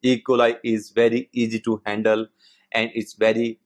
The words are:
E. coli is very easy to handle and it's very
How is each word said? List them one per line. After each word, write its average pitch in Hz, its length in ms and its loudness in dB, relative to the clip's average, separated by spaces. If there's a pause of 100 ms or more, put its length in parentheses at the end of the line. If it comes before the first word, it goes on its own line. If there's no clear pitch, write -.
E. 127 200 0
coli 120 400 2
is 110 280 -4
very 117 420 0
easy 113 280 -4
to 110 260 -4
handle 110 400 0 (460)
and 113 220 -2
it's 110 200 -8
very 113 520 0